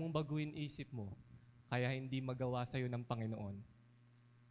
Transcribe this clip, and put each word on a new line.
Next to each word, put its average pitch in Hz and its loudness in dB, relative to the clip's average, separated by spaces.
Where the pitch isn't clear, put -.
mong 165 0
baguhin 151 2
isip 147 -4
mo, 104 -4
kaya 123 4
hindi 131 0
magawa 127 2
sa'yo 127 0
ng 120 0
Panginoon. 110 0